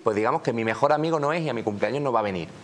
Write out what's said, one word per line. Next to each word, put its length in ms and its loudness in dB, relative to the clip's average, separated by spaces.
pues 100 2
digamos 280 0
que 100 -2
mi 140 -2
mejor 260 2
amigo 300 2
no 100 0
es 100 -2
y 60 -4
a 60 -2
mi 100 -4
cumpleaños 400 -2
no 80 0
va 80 4
a 40 2
venir. 260 -4